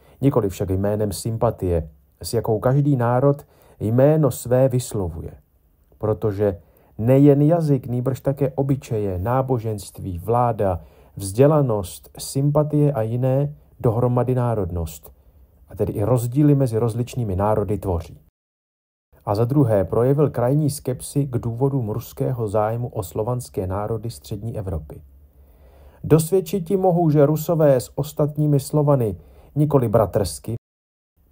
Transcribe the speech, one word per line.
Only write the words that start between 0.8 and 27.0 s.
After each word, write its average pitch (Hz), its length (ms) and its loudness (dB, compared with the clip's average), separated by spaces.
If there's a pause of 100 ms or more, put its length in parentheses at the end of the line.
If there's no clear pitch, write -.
sympatie, 101 800 -2 (320)
s 87 120 -6
jakou 110 240 0
každý 139 380 2
národ 123 500 2 (340)
jméno 135 500 4
své 127 380 2
vyslovuje. 101 640 -4 (640)
Protože 107 640 -2 (380)
nejen 139 440 6
jazyk, 151 440 2
nýbrž 123 340 -4
také 139 300 -2
obyčeje, 120 680 -2
náboženství, 110 1000 -4
vláda, 107 600 0 (360)
vzdělanost, 110 1000 0
sympatie 147 760 0
a 113 100 -2
jiné 131 520 -2 (260)
dohromady 123 540 0
národnost, 98 800 -4 (560)
a - 60 -18
tedy 110 180 -2
i 104 120 -2
rozdíly 123 500 4
mezi 127 240 2
rozličnými 113 580 -2
národy 104 420 0
tvoří.“ 92 420 -6 (1040)
A 107 100 0
za 113 100 0
druhé 113 400 4
projevil 131 460 2
krajní 139 400 0
skepsi - 560 -4
k 120 120 -6
důvodům 120 520 -2
ruského 120 580 -6
zájmu 110 400 -2
o - 140 -6
slovanské 110 640 -6
národy 107 440 -6
střední 110 480 -10
Evropy. 87 440 -8 (1040)
„Dosvědčiti 170 720 2
mohu, 175 340 4